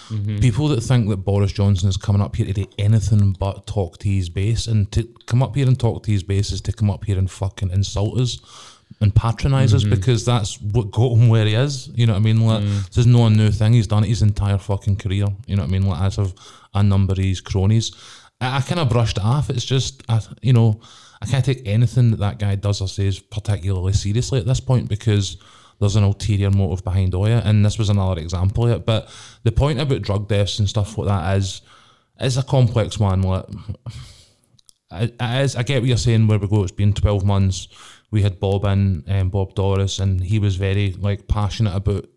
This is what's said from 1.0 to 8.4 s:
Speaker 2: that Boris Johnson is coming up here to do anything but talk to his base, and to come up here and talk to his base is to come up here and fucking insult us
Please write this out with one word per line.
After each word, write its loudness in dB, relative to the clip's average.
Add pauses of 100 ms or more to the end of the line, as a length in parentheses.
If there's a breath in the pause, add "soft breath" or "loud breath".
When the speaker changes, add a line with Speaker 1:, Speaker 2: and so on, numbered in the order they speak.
Speaker 2:
that -2
Boris 0
Johnson 0
is -2
coming 0
up -2
here 0
to -4
do -2 (140)
anything 2
but -6
talk -4
to -6
his -2
base, -4
and 0
to 0 (220)
come 2
up -4
here 2
and 2
talk -2
to -2
his 0
base -2
is -6
to -4
come 0
up -4
here -2
and 0
fucking -6
insult -2
us -2 (640 loud breath)